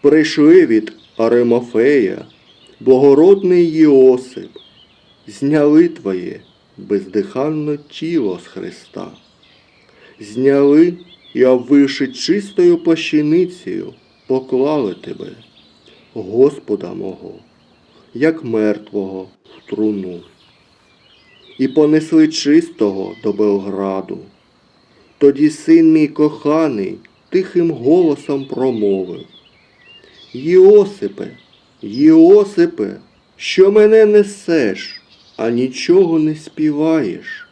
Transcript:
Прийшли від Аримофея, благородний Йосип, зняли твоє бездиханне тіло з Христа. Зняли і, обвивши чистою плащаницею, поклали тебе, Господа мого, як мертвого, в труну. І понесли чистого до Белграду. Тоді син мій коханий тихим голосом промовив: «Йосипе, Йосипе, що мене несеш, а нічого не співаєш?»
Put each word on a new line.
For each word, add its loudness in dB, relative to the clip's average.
Прийшли 4
від -2
Аримофея, 0
благородний 4
Йосип, 2
зняли 2
твоє -8
бездиханне -6
тіло -6
з -20
Христа. -16
Зняли 2
і, 2
обвивши 0
чистою -2
плащаницею, -4
поклали -4
тебе, -14
Господа -2
мого, -14
як -2
мертвого, -6
в -20
труну. -6
І -4
понесли 0
чистого -2
до -4
Белграду. -4
Тоді 2
син 2
мій 2
коханий -4
тихим -2
голосом -2
промовив: -4
«Йосипе, 2
Йосипе, 2
що 2
мене 4
несеш, -2
а -4
нічого 0
не -2
співаєш?» -6